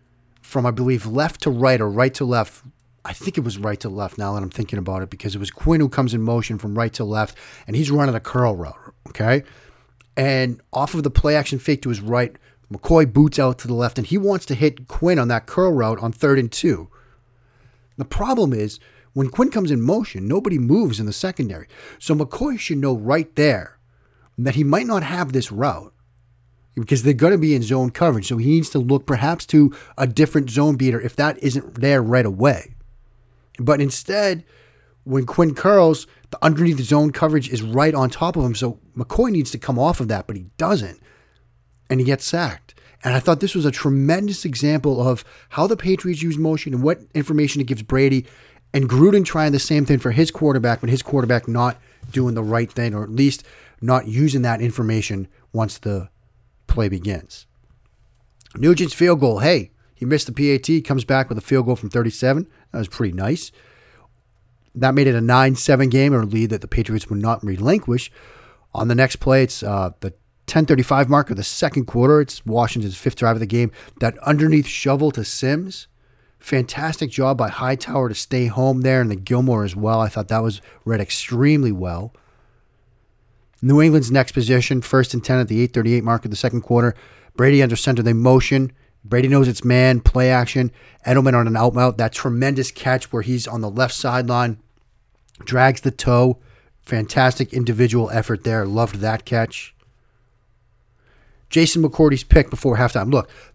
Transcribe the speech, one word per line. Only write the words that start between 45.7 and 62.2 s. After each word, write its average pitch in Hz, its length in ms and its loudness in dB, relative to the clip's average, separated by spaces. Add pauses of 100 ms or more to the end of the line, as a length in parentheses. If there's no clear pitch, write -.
Patriots 180 460 -2
use 160 160 -4
motion 156 380 -2
and 123 80 0
what 151 180 0 (140)
information 147 440 0
it 127 80 -2
gives 117 140 -4
Brady. 131 460 2 (440)
And 135 160 0
Gruden 175 380 6
trying 156 260 0
the 143 60 2
same 147 260 0
thing 135 140 2
for 123 140 -2
his 156 180 2
quarterback, 123 500 0
but 120 120 -2
his 131 100 0
quarterback 123 460 -2
not 120 340 -2 (300)
doing 123 240 -2
the 113 80 -4
right 113 280 -2
thing, 117 220 -4
or 104 80 -6
at - 80 -10
least 131 340 0 (380)
not 127 260 0
using 131 360 0
that 113 180 -2
information 110 640 -2 (240)
once 110 280 -4
the 98 300 -6 (580)
play 110 200 0
begins. 95 600 -8 (1080)
Nugent's 160 380 2
field 175 280 2
goal. 113 180 2
Hey, 135 320 2 (240)
he 123 100 -8
missed 143 220 0
the 120 60 -10
P 143 180 0
A 135 80 2
T, 160 220 0
comes 131 220 -2
back 131 260 0
with 113 100 -6
a - 20 -14
field 131 240 0
goal 123 120 0
from 104 120 -10
thirty-seven. 127 580 0 (240)